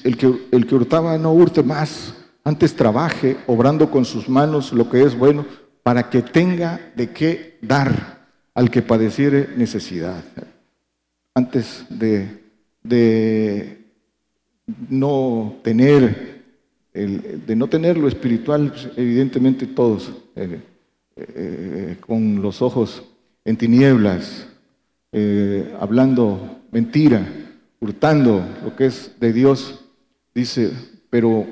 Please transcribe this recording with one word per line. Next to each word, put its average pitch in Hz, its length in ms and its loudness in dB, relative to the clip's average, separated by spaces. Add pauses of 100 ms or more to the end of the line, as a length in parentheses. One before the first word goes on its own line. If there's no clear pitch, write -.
"El 123 120 0
que, 127 340 2
el 120 160 4
que - 80 0
hurtaba 160 420 0
no 160 160 0
hurte 170 300 6
más, 147 520 -6 (280)
antes 151 320 0
trabaje, 131 640 0 (100)
obrando 143 440 2
con 135 140 2
sus 113 240 -6
manos 143 440 0
lo 117 180 0
que 127 120 4
es 131 140 4
bueno, 143 300 2 (360)
para 123 280 0
que 123 120 2
tenga 170 720 -2
de 120 140 -4
qué - 520 -4
dar 131 640 -2 (280)
al 123 160 2
que 123 120 2
padeciere 135 760 0
necesidad". 92 680 -6 (1080)
Antes 123 540 -4
de, 104 540 -4 (400)
de 110 1000 0 (1040)
no 131 760 -2
tener, 123 800 2 (500)
el, 101 540 -8
de 110 100 -2
no 120 120 0
tener 165 280 0
lo 147 120 0
espiritual, 139 600 0
pues, - 260 -14
evidentemente 127 680 0
todos, 110 440 -2 (260)
eh, 87 240 -10 (560)
eh, 87 840 -12
con 110 420 -2
los 101 200 -6
ojos 123 400 -2 (420)
en 110 120 -2
tinieblas, 117 920 2 (680)
eh, 101 680 -2
hablando 110 840 0 (100)
mentira, 117 540 2 (520)
hurtando 120 640 2 (220)
lo - 100 -10
que 135 120 2
es - 340 -6
de 117 140 2
Dios, 131 500 2 (500)
dice, 117 380 -2 (380)
pero 113 420 2